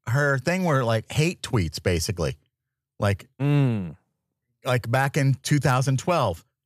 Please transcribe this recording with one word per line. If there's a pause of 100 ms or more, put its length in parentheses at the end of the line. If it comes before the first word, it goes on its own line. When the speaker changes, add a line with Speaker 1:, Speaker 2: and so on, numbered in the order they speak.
Speaker 1:
her
thing
were,
like,
hate
tweets,
basically. (640)
Like, (120)
Speaker 2:
Mm. (680)
Speaker 1:
like,
back
in (100)
two
thousand
twelve, (220)